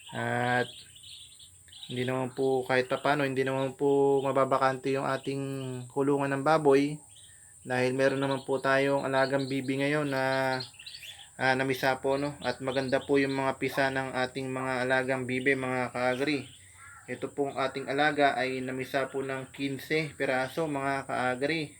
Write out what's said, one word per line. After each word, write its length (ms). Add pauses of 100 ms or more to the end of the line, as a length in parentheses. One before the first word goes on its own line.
(160)
At 560 (1200)
hindi 160
naman 240
po 320
kahit 240
papaano, 400
hindi 160
naman 320
po 480
mababakante 720
yung 80
ating 400 (480)
kulungan 480
ng 80
baboy. 480 (720)
Dahil 240
meron 320
naman 240
po 160
tayong 400
alagang 480
bibi 320
ngayon 240
na, 160 (1160)
ah, 160
namisa 480
po, 160
no? 240
At 160
maganda 400
po 160
yung 160
mga 300
pisa 320
ng 180
ating 380
mga 400
alagang 340
bibi, 300
mga 400
ka-agri. 560 (600)
Ito 220
pong 260
ating 320
alaga 480
ay 240
namisa 480
po 160
ng 240
quince 640
piraso, 560
mga 400
ka-agri. 720